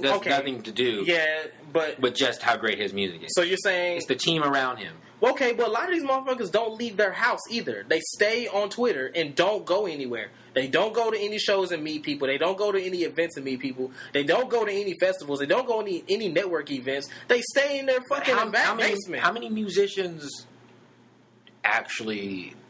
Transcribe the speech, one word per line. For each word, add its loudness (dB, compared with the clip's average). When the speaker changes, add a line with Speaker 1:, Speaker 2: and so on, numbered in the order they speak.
Speaker 1:
It -
has 4
Speaker 2:
okay. -2
Speaker 1:
nothing 0
to -10
do 0
Speaker 2:
Yeah, 0
but 0
Speaker 1:
with 2
just 2
how 4
great 0
his -2
music -4
is. -2
Speaker 2:
So 6
you're 2
saying 0
Speaker 1:
It's -6
the 0
team 2
around 2
him. -10
Speaker 2:
Well, 6
okay, 2
but 2
a 0
lot 0
of -2
these 0
motherfuckers 0
don't 0
leave -6
their 2
house 0
either. -4
They 4
stay 0
on 0
Twitter 0
and -2
don't 2
go 2
anywhere. -6
They 2
don't 2
go 2
to 0
any -2
shows 2
and -4
meet -6
people. -2
They 0
don't 0
go 0
to 0
any -2
events -2
and -8
meet -4
people. -4
They 2
don't 4
go 2
to -2
any -2
festivals. 0
They 0
don't 2
go 0
any, -4
any 0
network 0
events. -4
They 4
stay 0
in -6
their 2
fucking 0
Speaker 1:
How, 2
Speaker 2:
back 4
Speaker 1:
how 2
many, 2
Speaker 2:
basement. -4
Speaker 1:
how 4
many -8
musicians -2
actually -2